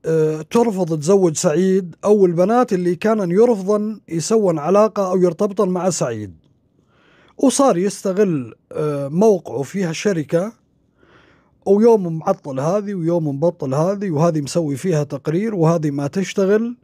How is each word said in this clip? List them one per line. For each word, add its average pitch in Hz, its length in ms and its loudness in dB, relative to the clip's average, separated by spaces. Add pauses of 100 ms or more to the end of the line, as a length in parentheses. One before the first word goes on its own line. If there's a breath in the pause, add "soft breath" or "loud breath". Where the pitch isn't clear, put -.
آه، 156 380 0
ترفض 185 560 0
تزوج 170 380 2
سعيد، 180 580 0 (100)
أو 202 220 4
البنات 208 460 2
اللي 180 220 0
كانن 214 360 0
يرفضن 208 760 2
يسون 165 500 0
علاقة 196 520 2
أو 190 60 0
يرتبطن 190 520 0
مع 180 220 -2
سعيد. 110 440 -6 (1040 soft breath)
وصار 262 380 4
يستغل، 185 800 -2 (180)
آه، 143 360 -4
موقعه 165 540 0
في 185 220 -6
هالشركة، 170 680 -2 (1120 soft breath)
ويوم 196 520 2
معطل 151 420 -4
هذه 196 340 -2
ويوم 165 340 -2
مبطل 143 460 -2
هذه، 196 360 -2
وهذه 156 300 2
مسوي 143 360 -4
فيها 151 280 -2
تقرير 160 500 -4
وهذه 160 360 2
ما 143 160 -4
تشتغل. 202 760 -2